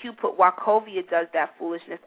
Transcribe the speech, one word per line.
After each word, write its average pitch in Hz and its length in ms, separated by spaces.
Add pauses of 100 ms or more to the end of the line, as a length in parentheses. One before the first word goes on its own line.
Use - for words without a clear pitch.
Q 240 140
put, - 220
"Wachovia 190 720
does 170 240
that 156 280
foolishness. 170 460